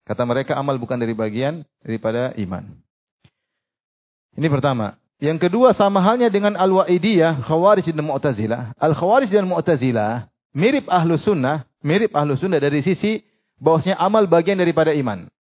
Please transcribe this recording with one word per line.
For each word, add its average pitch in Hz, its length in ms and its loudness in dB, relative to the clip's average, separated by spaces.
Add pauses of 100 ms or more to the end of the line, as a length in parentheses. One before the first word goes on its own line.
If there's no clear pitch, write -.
Kata 120 260 -6
mereka 131 320 -2
amal 139 160 -2
bukan 123 240 -6
dari 117 160 -4
bagian 120 480 -4 (200)
daripada 113 520 -4
iman. 95 320 -8 (1700)
Ini 160 160 -2
pertama. 127 480 -2 (240)
Yang 160 240 -2
kedua, 233 300 4
sama 202 260 2
halnya 226 300 2
dengan 202 260 0
Al-Wa'idiyah, 175 880 2
Khawarij 170 480 2
dan 151 140 -4
Mu'tazilah. 120 720 -4
Al-Khawarij 190 500 2
dan 196 160 2
Mu'tazilah 127 800 -2 (240)
mirip 247 400 0
Ahlu 170 300 2
Sunnah, 151 420 -2 (220)
mirip 196 320 0
Ahlu 147 180 0
Sunnah 170 240 -2
dari 143 240 0
sisi 202 400 -2 (380)
bahwasanya 160 420 2
amal 208 240 2
bagian 170 320 2
daripada 165 380 2
iman. 110 340 -4 (140)